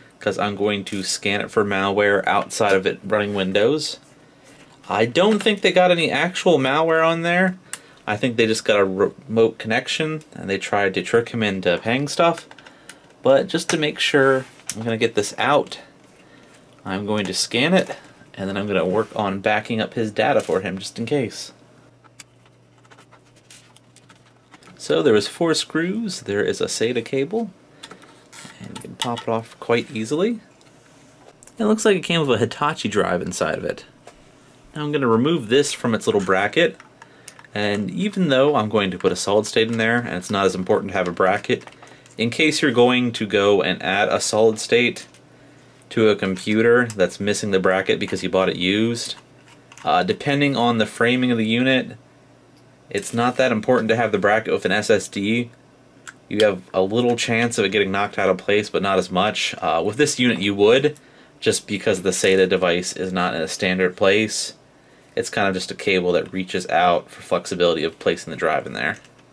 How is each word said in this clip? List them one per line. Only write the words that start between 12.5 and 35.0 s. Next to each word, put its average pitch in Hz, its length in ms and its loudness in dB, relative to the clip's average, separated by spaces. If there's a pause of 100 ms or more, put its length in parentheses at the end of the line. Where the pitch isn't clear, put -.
But 135 280 4
just - 220 -4
to 175 60 2
make 151 220 -2
sure, 135 480 2 (280)
I'm 107 80 -10
gonna 113 140 -2
get 113 200 0
this - 200 -2
out. 139 440 0 (1040)
I'm 98 200 -6
going 104 220 -2
to 90 80 -6
scan 143 400 0
it, - 220 0 (380)
and 95 140 -6
then 98 80 -6
I'm 101 120 -4
gonna 92 180 0
work 104 300 0
on 98 240 -2
backing 107 400 -2
up - 140 -6
his 110 180 -4
data 120 280 0
for 90 200 -2
him, 95 180 -6
just - 220 -12
in 120 40 -6
case. 120 480 -4 (3250)
So 160 240 0
there 139 100 6
was 104 160 2
four 170 240 0
screws, 180 680 -4
there 101 200 -2
is 95 200 -2
a - 20 0
sata 117 400 -2
cable, 175 460 -4 (1080)
and - 200 -16
you - 20 -16
can - 140 -16
pop 120 260 -6
it - 80 -8
off 113 320 -4
quite 117 300 0
easily. 151 500 -2 (1160)
It 226 80 -2
looks 214 180 0
like 202 140 4
it 156 40 -6
came 165 200 0
with 139 80 2
a 113 80 4
Hitachi 143 500 -2
drive 92 320 0
inside 87 380 -4
of 90 60 -8
it. - 200 -8 (880)
Now 151 80 -8
I'm 147 80 -4
gonna 143 160 0